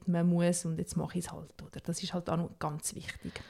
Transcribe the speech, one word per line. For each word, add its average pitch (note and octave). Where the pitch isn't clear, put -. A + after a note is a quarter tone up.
man E3+
muss F3
und D#3+
jetzt -
mache D#3+
ich E3+
es -
halt.» D#3
Oder? D#3
Das -
ist F#3
halt F3
auch E3
noch E3
ganz D3+
wichtig. -